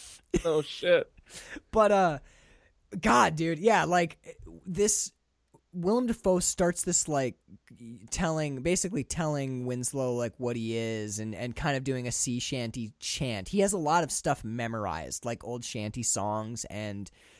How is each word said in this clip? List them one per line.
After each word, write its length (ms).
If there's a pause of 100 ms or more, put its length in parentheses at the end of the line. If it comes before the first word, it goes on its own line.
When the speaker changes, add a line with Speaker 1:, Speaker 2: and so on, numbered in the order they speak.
(440)
Speaker 1:
Oh, 200
shit. 480 (600)
Speaker 2:
But, 200
uh, 280 (800)
God, 360
dude, 240
yeah, 240
like, 340 (480)
this, 460 (640)
Willem 340
Dafoe 320
starts 440
this, 240
like, 280 (720)
telling, 520
basically 420
telling 640
Winslow, 500
like, 220
what 180
he 220
is 420
and, 160
and 200
kind 220
of 60
doing 240
a 40
sea 280
shanty 600
chant. 500
He 100
has 140
a 40
lot 260
of 80
stuff 320
memorized, 800
like 180
old 200
shanty 400
songs 640
and 440 (300)